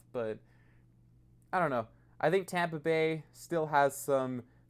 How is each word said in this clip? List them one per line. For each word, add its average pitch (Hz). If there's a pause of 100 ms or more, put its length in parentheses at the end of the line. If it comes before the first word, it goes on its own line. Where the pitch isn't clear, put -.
(120)
But 110 (1120)
I 185
don't 160
know. 117 (340)
I 156
think 185
Tampa 165
Bay 160
still 160
has 143
some 131 (260)